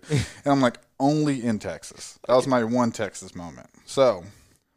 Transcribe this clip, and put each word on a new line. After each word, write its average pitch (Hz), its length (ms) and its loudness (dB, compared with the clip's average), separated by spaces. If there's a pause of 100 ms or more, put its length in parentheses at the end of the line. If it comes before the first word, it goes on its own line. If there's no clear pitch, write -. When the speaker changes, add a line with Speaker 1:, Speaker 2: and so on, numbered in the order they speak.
Speaker 1:
<laughs> - 40 -10
Speaker 2:
And 143 440 -2
I'm 139 80 2
like, 120 180 2 (200)
"Only 143 440 2
in 113 160 0
Texas." - 580 -12 (100)
That 120 80 4
was 127 120 4
my 123 160 2
one 117 280 0
Texas 95 440 -8
moment. 85 320 -14 (180)
So, 113 380 2 (540)